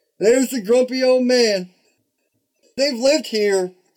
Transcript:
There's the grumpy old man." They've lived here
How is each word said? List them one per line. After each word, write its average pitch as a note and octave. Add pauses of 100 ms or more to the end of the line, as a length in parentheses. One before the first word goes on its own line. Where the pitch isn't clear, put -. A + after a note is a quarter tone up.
(200)
There's A#3+
the B3
grumpy B3+
old B3+
man." A3 (1040)
They've C4+
lived C4+
here G3 (260)